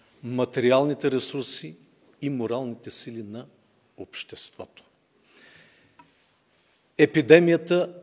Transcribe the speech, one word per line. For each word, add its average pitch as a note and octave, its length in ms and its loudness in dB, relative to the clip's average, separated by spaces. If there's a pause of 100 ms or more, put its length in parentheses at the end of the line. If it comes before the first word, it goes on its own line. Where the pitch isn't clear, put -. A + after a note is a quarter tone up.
(240)
материалните B2+ 880 0
ресурси C3+ 640 -2 (460)
и C#3+ 80 -6
моралните A#2+ 640 -6
сили A2+ 320 -4
на A2 220 -16 (520)
обществото. - 840 -10 (2250)
Епидемията E3 1040 4